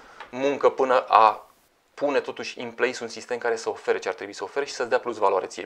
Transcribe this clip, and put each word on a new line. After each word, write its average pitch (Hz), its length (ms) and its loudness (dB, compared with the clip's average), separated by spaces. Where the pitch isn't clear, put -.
muncă 127 400 2
până 127 380 2
a 107 380 6
pune 139 260 0
totuși - 400 -10
in 120 120 -8
place 123 300 0
un 117 60 -8
sistem 113 300 -8
care 117 180 0
să 110 120 -6
ofere 113 300 0
ce 107 100 -4
ar 95 60 -2
trebui 101 180 -10
să 101 120 -10
ofere 139 200 -6
și 143 80 -12
să-ți 123 160 -4
dea 123 120 2
plus 120 160 -6
valoare 98 300 2
ție - 200 -10